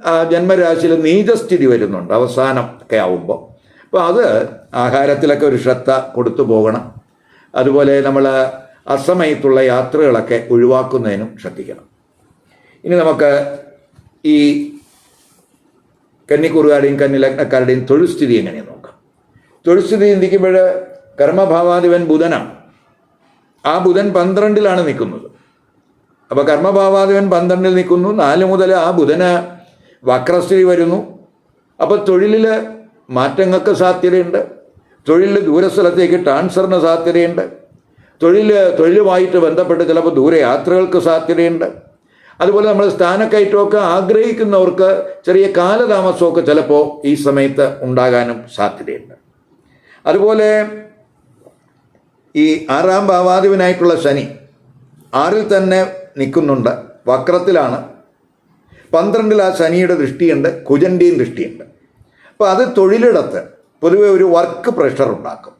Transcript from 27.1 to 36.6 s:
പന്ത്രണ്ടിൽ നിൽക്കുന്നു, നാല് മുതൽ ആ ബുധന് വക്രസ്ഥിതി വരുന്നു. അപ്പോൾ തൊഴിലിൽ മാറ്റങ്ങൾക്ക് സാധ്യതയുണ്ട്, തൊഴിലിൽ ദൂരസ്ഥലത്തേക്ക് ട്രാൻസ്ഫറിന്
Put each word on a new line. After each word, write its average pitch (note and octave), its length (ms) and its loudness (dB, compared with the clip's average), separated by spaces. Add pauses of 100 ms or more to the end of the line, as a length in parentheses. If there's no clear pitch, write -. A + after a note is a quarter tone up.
പന്ത്രണ്ടിൽ F3+ 440 0
നിൽക്കുന്നു, F3+ 320 0 (120)
നാല് D#3+ 280 2
മുതൽ F#3 200 2 (160)
ആ - 20 0 (100)
ബുധന് E3 320 2 (720)
വക്രസ്ഥിതി E3+ 680 0
വരുന്നു. E3+ 280 0 (840)
അപ്പോൾ G3+ 140 0 (100)
തൊഴിലിൽ G#3 380 2 (720)
മാറ്റങ്ങൾക്ക് F#3 640 0
സാധ്യതയുണ്ട്, F3+ 580 0 (680)
തൊഴിലിൽ F#3+ 300 2 (120)
ദൂരസ്ഥലത്തേക്ക് F3 760 2
ട്രാൻസ്ഫറിന് F3 600 0